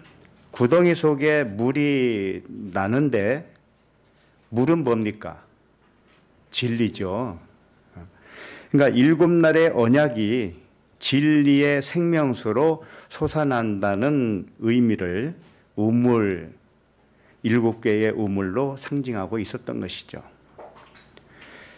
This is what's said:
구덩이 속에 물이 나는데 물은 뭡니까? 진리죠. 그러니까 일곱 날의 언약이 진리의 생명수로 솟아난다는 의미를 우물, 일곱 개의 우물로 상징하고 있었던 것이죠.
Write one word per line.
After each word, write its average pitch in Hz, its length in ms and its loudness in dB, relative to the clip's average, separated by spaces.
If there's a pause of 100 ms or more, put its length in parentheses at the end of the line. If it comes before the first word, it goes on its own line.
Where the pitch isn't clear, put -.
(520)
구덩이 170 420 2
속에 151 500 0
물이 120 1000 -2 (280)
나는데 117 800 -2 (1000)
물은 143 340 2
뭡니까? 104 600 -4 (1080)
진리죠. 110 880 -4 (1300)
그러니까 139 240 4
일곱 156 360 4
날의 165 420 4
언약이 117 840 2 (440)
진리의 143 840 2
생명수로 156 1000 0 (260)
솟아난다는 117 1400 -2 (100)
의미를 113 760 0 (400)
우물, 110 800 0 (880)
일곱 113 400 0
개의 107 300 0
우물로 104 640 -4
상징하고 113 640 -6
있었던 117 400 -8
것이죠. - 420 -12 (1600)